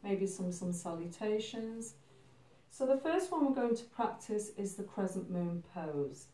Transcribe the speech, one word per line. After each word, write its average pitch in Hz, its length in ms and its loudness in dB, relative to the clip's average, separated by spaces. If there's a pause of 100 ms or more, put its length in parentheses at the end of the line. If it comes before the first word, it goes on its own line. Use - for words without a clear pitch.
maybe 196 240 2
some, 180 280 -2
some 180 180 -2
salutations. 214 1200 -2 (720)
So - 160 -2
the 269 100 8
first 330 340 2
one 311 160 4
we're 269 160 4
going 233 140 6
to - 80 -4
practice 220 720 -2
is 196 180 -2
the 196 80 -4
crescent 185 460 -2
moon 175 440 0
pose. 147 600 -2